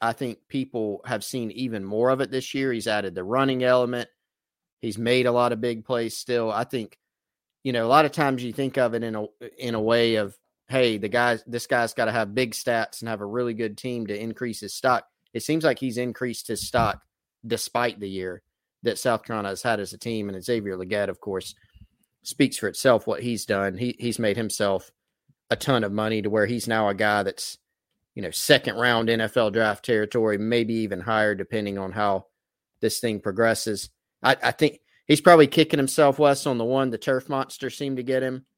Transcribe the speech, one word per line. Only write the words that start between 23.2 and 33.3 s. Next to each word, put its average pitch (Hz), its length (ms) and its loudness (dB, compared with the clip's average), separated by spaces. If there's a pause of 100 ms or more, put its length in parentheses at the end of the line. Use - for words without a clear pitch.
he's 120 220 -4
done. 98 320 -2
He, 120 200 -4
he's 117 220 -4
made 107 180 0
himself 101 540 -2 (580)
a - 60 0
ton 123 280 0
of 104 80 -4
money 107 300 -2
to 101 80 -2
where 107 160 2
he's 117 220 -4
now 110 220 2
a 98 40 0
guy 104 300 2
that's, - 340 -8 (560)
you 107 80 -10
know, 85 100 -8
second 123 440 2
round 117 340 2
N 113 120 2
F 110 160 0
L 110 140 2
draft 107 340 0
territory, 107 520 2
maybe 113 360 0
even 104 260 -2
higher, 107 340 2
depending 101 440 -4
on 95 140 -6
how 101 340 0 (540)
this - 200 -2
thing 110 200 -2
progresses. 110 720 0 (320)